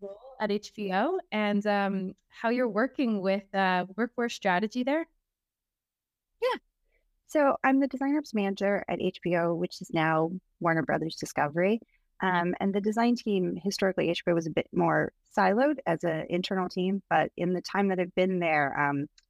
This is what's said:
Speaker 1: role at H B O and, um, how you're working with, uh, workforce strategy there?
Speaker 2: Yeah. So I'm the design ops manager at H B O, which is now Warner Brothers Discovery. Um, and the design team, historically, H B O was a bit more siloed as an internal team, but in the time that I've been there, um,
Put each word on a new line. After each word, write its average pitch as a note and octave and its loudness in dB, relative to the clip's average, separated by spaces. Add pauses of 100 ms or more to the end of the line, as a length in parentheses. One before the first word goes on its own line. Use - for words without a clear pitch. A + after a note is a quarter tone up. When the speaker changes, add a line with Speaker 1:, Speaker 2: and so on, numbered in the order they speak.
Speaker 1:
role G3+ -16
at G#3+ 0
H G#3 -4
B G3+ -6
O C#4 2 (140)
and, G#3 0
um, G3 0 (200)
how - -4
you're B3 2
working A3+ 0
with, G3 -2
uh, F#3 2 (100)
workforce A#3+ -4
strategy G3+ 0
there? D4+ 0 (1300)
Speaker 2:
Yeah. A#4+ 0 (720)
So C#4+ 2
I'm C4+ 4
the C#4 2
design C#4 -2
ops D4 -6
manager G3 0
at - -4
H F#3 -2
B F3 0
O, E3+ 2
which F3 -6
is - -14
now D#3+ 2 (260)
Warner E3 2
Brothers D#3+ -2
Discovery. E3 0 (440)
Um, F3+ 2
and G3 0
the G3+ 0
design A#3 2
team, F#3 0
historically, F#3 0
H E3+ -2
B F3 2
O - 2
was E3 0
a D#3+ -6
bit - -2
more D#3 2 (240)
siloed A3+ 4 (100)
as E3 0
an D#3+ -2
internal F3+ -2
team, F#3+ -2
but D#3 2
in F3 -2
the F3+ -2
time G3 0
that F#3 0
I've F3+ -4
been F#3 2
there, D3+ 0
um, C#3+ 0 (220)